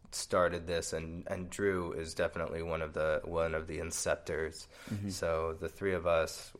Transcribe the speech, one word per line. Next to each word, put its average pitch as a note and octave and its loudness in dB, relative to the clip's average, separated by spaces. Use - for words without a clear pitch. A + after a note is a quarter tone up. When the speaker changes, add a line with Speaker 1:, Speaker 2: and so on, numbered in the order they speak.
Speaker 1:
started E2+ 4
this, E2+ 0
and, E2 -4
and F#2 -4
Drew F#2 2
is D#2+ -6
definitely E2 0
one E2 0
of D#2 -4
the, D#2 4
one E2 2
of D#2+ -2
the D#2+ -4
inceptors. D#2+ -2
Speaker 2:
Mm-hmm. G2+ -2
Speaker 1:
So E2 0
the E2+ -2
three G2 0
of E2+ 0
us D#2+ 2